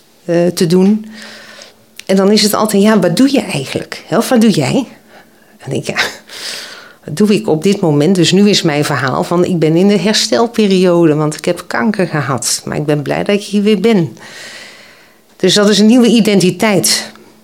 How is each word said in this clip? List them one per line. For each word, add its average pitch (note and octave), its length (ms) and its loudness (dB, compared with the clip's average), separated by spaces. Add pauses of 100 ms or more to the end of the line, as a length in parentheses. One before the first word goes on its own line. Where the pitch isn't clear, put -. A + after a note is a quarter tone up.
(240)
eh, F3 220 0
te F3 200 0
doen. F#3+ 400 2 (1000)
En F#3+ 100 0
dan G3 160 4
is G#3+ 100 2
het G#3 120 0
altijd, G#3 280 0
"Ja, A3 160 4
wat E3+ 180 0
doe C4+ 160 4
je C4 80 2
eigenlijk? - 640 -8
Hè, D#3 100 -2
of A3+ 120 0
wat B3+ 120 2
doe A3 100 4
jij?" D#3 360 0 (720)
En C3+ 140 -10
ik, B2+ 140 -6
"Ja, - 120 -6 (1080)
wat D3+ 120 -10
doe G#3 180 2
ik - 140 -2
op D#3 140 0
dit G3+ 180 0
moment?" D#3 340 2
Dus E3+ 180 2
nu G3+ 160 4
is F#3+ 140 0
mijn D3 220 0
verhaal C#3+ 400 -2
van, F3 200 0
"Ik F#3 140 -2
ben D#3 180 2
in F#3 120 4
de G3+ 100 2
herstelperiode, F#3+ 1160 2
want D3+ 220 -2
ik - 80 -14
heb F3 220 -4
kanker G#3 400 -2
gehad. C#3 580 -4
Maar - 120 -6
ik D3+ 100 -4
ben D3 160 -2
blij D3 220 -4
dat G#3 100 0
ik G3+ 80 -2
hier G3+ 200 -4
weer G#3 180 0
ben." F3+ 360 0 (1200)
Dus F#3 180 0
dat G#3 140 2
is G#3 100 2
een G#3 80 4
nieuwe A#3+ 220 4
identiteit. G3 1040 0 (320)